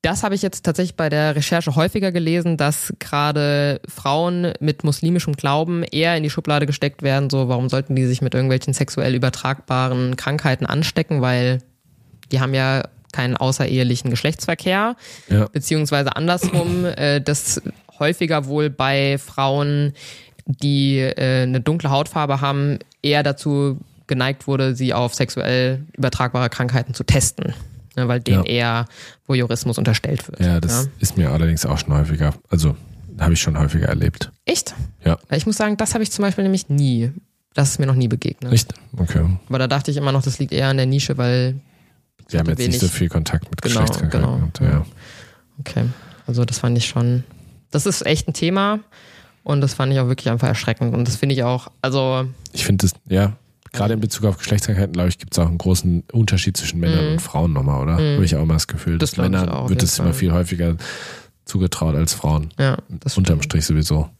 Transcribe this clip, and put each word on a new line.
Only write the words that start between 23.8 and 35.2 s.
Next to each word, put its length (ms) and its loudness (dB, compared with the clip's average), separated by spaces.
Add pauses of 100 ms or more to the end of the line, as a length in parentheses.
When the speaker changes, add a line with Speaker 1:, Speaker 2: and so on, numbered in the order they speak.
Speaker 1:
geneigt 400 -2
wurde, 300 0
sie 180 0
auf 220 -2
sexuell 680 0 (140)
übertragbare 540 0
Krankheiten 420 -2
zu 100 -6
testen. 520 0 (420)
Ne, 120 0
weil 100 0
denen 240 2
Speaker 2:
Ja. 80 -2
Speaker 1:
eher 340 0 (400)
Voyeurismus 520 0
unterstellt 500 0
wird. 140 -6
Speaker 2:
Ja, 180 4
das 240 0
Speaker 1:
Ja. 160 -6
Speaker 2:
ist 180 -2
mir 140 2
allerdings 340 2
auch 120 0
schon 160 -2
häufiger, 400 2 (160)
also 260 2 (420)
habe 160 2
ich 80 2
schon 160 0
häufiger 300 2
erlebt. 440 -2 (120)
Speaker 1:
Echt? 320 -2 (300)
Speaker 2:
Ja. 120 2 (120)